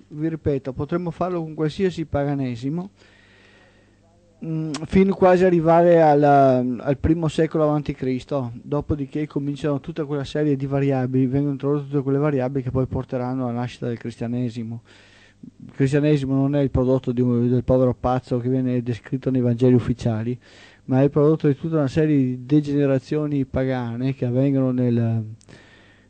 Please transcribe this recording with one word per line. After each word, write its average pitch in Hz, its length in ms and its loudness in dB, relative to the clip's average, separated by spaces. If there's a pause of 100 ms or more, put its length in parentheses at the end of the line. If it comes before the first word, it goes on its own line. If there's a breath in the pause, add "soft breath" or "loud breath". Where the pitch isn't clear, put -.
vi 151 200 -6
ripeto, 147 440 -4
potremmo 165 380 -4
farlo 175 320 -6
con 160 120 -10
qualsiasi 160 520 -2
paganesimo, 143 840 -4 (1500 soft breath)
mm, 160 260 -6 (160)
fin 196 240 4
quasi 185 340 4
arrivare 170 560 6
alla, 143 580 6
al 123 400 -2
primo 160 300 0
secolo 160 360 0
avanti 147 300 0
Cristo, 127 600 -4
dopodiché 143 720 -6
cominciano 143 540 -4
tutta 165 260 -8
quella 139 180 -4
serie 151 320 0
di 139 100 -6
variabili, 131 600 0
vengono 143 260 0
introdotte 139 360 -4
tutte 139 140 -2
quelle 135 160 0
variabili 139 460 -2
che 120 60 -6
poi 131 160 -2
porteranno 127 580 -6
alla 120 160 -4
nascita 123 260 -8
del 117 120 -6
cristianesimo. 117 840 -8 (840 soft breath)
Il - 80 -20
cristianesimo 139 600 2
non 139 200 0
è 143 60 2
il 135 100 0
prodotto 131 420 0
di 120 80 -2
un, 120 280 2
del 123 160 2
povero 127 300 2
pazzo 123 440 -2
che 120 100 -4
viene 127 340 0
descritto 123 480 -6
nei 127 100 0
Vangeli 120 340 4
ufficiali, 117 640 -2 (480 loud breath)
ma 131 140 2
è 139 40 6
il 143 60 2
prodotto 151 360 2
di 143 100 2
tutta 160 200 -4
una 143 120 0
serie 156 280 2
di 127 300 -2
degenerazioni 143 1000 0
pagane 127 720 -4
che 127 120 -4
avvengono 131 440 2
nel, 117 540 0 (840 loud breath)